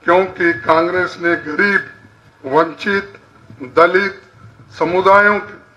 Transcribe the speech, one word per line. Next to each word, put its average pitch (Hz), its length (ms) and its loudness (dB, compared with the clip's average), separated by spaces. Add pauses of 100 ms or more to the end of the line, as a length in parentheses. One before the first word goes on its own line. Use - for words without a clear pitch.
क्योंकि 180 480 0
कांग्रेस 170 680 -2
ने 170 160 0
गरीब, 185 540 -2 (540)
वंचित, 165 720 -2 (480)
दलित 180 600 0 (560)
समुदायों 190 600 2
की - 180 -14 (180)